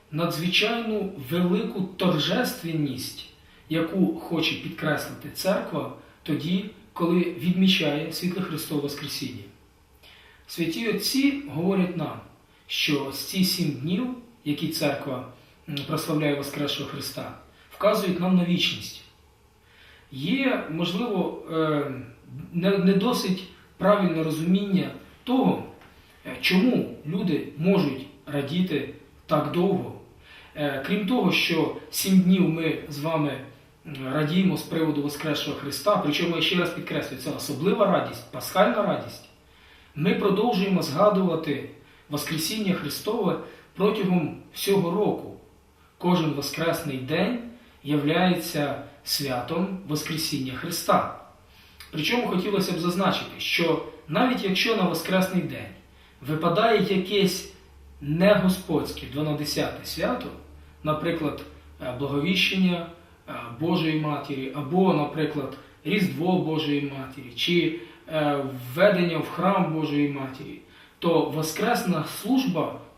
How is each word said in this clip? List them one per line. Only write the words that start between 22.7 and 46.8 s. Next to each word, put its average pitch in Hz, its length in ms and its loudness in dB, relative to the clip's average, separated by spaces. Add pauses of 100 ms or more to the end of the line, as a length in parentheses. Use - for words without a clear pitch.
не 185 140 6
досить 196 520 2 (320)
правильне 175 460 4
розуміння 175 680 2 (340)
того, 254 400 2 (640)
е, 127 140 -10
чому 185 560 4 (100)
люди 175 420 -2 (100)
можуть 151 480 2 (200)
радіти 143 680 -2 (320)
так 147 260 2
довго. 175 400 2 (640)
Е, 139 300 -2
крім 202 200 0
того, 208 260 4
що - 440 2 (140)
сім 190 300 4
днів 175 280 6
ми 160 300 0 (100)
з 143 100 -10
вами, 147 340 0 (540)
м, 147 100 -12 (180)
радіємо 156 420 4
з - 60 -4
приводу 151 400 0
Воскресшого 147 540 -4
Христа, 165 400 0
причому, 165 400 0
я 156 60 0
ще - 140 2
раз 175 140 2
підкреслюю, - 520 -6
це - 80 -6
особлива 185 560 0
радість, 151 460 0
пасхальна 214 500 2
радість, 147 460 -4 (640)
ми 165 200 2
продовжуємо 190 680 2
згадувати 156 880 2 (400)
Воскресіння 175 640 -2
Христове 175 640 -2 (360)
протягом 185 640 2 (160)
всього 170 360 0
року. 196 420 -2 (680)
Кожен 170 320 2
воскресний 143 640 -2